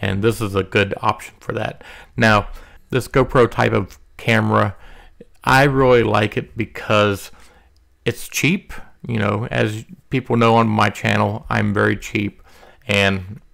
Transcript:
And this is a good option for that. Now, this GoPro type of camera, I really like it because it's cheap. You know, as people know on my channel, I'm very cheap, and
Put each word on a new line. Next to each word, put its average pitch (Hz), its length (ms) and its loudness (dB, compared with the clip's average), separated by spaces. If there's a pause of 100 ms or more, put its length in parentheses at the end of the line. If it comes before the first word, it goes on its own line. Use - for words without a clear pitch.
And 98 200 -2
this 113 200 0
is 98 120 -4
a 98 80 0
good 98 380 0
option - 400 -4
for - 120 -10
that. 110 300 -8 (320)
Now, 107 340 2 (420)
this 127 180 -2
GoPro 127 420 2
type 117 220 0
of 104 260 -4 (200)
camera, 107 580 0 (680)
I 131 220 4
really 131 400 4
like 107 320 0
it - 200 -8
because 104 760 -2 (720)
it's - 240 -6
cheap. - 440 -2 (320)
You 117 140 -4
know, 107 320 -2
as 110 340 -4 (260)
people 123 260 -2
know 113 180 4
on 117 140 4
my 107 220 0
channel, 107 600 -2
I'm 107 240 -2
very 104 220 0
cheap, 101 440 -8 (460)
and 98 540 0 (140)